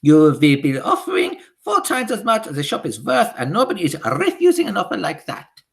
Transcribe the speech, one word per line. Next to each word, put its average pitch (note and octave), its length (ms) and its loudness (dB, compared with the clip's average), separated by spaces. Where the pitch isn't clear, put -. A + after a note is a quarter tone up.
you D3 120 6
will D#3 240 6
be C#3+ 420 2
offering F#4 580 -2
four G4+ 200 0
times B3+ 280 -4
as - 140 -4
much A3 220 0
as C#3 100 -10
the C#3+ 60 -4
shop C#3+ 240 -6
is G#2+ 140 -8
worth, B2+ 380 0
and B2 140 -4
nobody G#3+ 320 0
is D#3 200 0
refusing E4 640 0
an G#3 80 -6
offer - 200 -4
like D#3+ 300 -6
that. G#2 220 -12